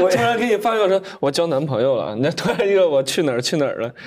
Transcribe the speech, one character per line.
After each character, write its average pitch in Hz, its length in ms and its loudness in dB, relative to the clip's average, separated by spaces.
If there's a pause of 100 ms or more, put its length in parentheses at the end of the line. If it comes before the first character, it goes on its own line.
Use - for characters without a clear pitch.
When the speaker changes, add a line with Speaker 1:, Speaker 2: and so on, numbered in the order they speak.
Speaker 1:
我 185 100 4
Speaker 2:
突 - 60 2
然， - 0 -
突 240 60 0
然 233 160 0
给 240 80 0
你 220 100 2
发 226 200 0
个 214 120 2
说 190 140 2 (180)
：“我 139 100 0
交 170 180 0
男 170 180 -2
朋 123 160 -2
友 131 120 2
了。” 107 220 -4
那 135 140 0
突 175 180 -4
然 208 180 0
一 196 60 2
个 190 160 4
“我 139 140 2
去 151 200 -2
哪 147 100 0
儿 120 100 -2
去 160 160 -2
哪 139 80 0
儿 - 140 -4
了”， 117 140 -6 (120)